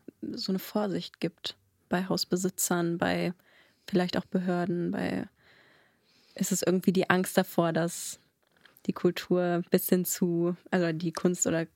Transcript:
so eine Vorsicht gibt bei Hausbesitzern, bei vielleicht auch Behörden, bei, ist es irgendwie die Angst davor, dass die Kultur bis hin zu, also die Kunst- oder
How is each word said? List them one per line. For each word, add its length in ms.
so 180
eine 80
Vorsicht 600
gibt 360
bei 160
Hausbesitzern, 920
bei 360
vielleicht 300
auch 80
Behörden, 640
bei, 340
ist 160
es 100
irgendwie 300
die 180
Angst 280
davor, 360
dass 460
die 80
Kultur 800
bis 160
hin 160
zu, 540
also 220
die 220
Kunst- 340
oder 180